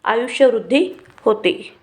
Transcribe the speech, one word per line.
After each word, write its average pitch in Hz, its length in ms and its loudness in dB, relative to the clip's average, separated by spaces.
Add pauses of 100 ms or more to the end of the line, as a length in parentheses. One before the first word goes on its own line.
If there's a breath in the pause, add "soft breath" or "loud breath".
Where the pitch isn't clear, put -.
आयुष्य 247 420 0
वृद्धी 254 440 0 (340)
होते. 214 580 -2